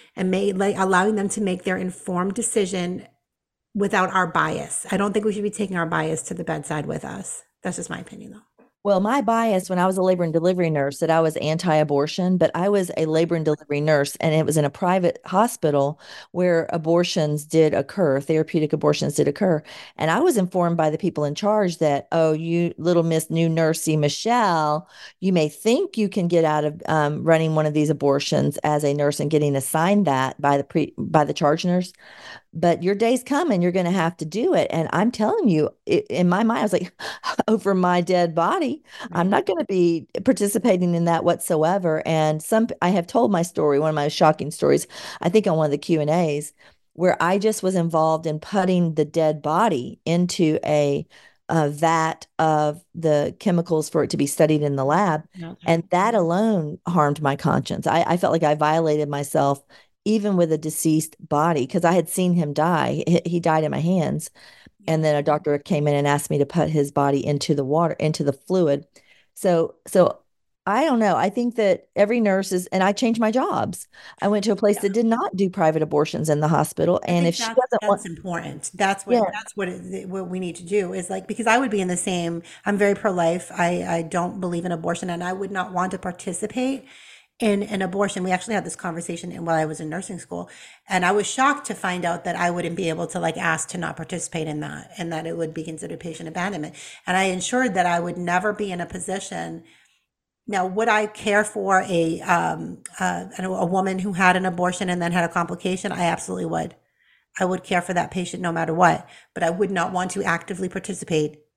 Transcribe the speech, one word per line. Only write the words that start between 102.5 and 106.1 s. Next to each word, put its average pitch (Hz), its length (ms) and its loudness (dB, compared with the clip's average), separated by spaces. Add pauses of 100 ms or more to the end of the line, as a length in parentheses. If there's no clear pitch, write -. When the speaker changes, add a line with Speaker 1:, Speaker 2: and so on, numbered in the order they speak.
Speaker 1:
uh, 180 260 -2 (140)
a, 185 60 -6
a 185 200 -2
woman 190 340 0
who 196 140 -4
had 180 220 4
an 185 100 0
abortion 180 440 -2
and 180 120 -2
then 170 100 -2
had 175 120 2
a 170 100 -4
complication? 185 580 -4
I 180 120 -4
absolutely 170 420 -4